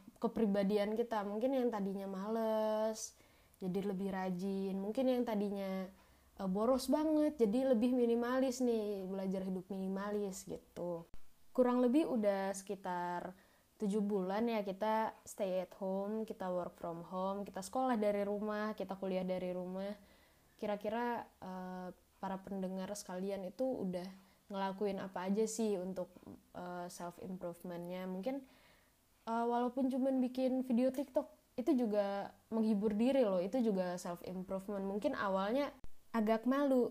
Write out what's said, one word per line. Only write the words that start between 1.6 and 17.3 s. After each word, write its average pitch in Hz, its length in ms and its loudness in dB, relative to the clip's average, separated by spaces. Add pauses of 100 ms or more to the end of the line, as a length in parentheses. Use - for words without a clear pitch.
tadinya 196 400 -4
males, 214 1040 0 (480)
jadi 190 240 -2
lebih 196 260 -2
rajin. 190 720 -2
Mungkin 214 240 0
yang 254 180 4
tadinya, 196 640 -2 (560)
eh, 196 80 -2
boros 233 420 2
banget, 302 460 4
jadi 254 340 4
lebih 247 220 4
minimalis 247 680 2
nih, 214 460 0
belajar 190 400 -2
hidup 185 240 -4
minimalis 190 760 -4
gitu. 170 600 -8 (500)
Kurang 247 240 4
lebih 254 300 4
udah 196 420 2
sekitar 180 800 -4 (460)
tujuh 214 240 2
bulan 202 480 0
ya 214 160 0
kita 214 560 0
stay 185 400 -2
at 180 160 -6
home, 202 480 -2
kita 190 240 -6
work 180 320 -2
from 170 320 -6
home, 196 320 -2